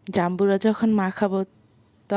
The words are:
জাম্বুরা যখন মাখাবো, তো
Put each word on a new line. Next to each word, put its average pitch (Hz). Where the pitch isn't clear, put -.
জাম্বুরা 185
যখন 220
মাখাবো, 190
তো 202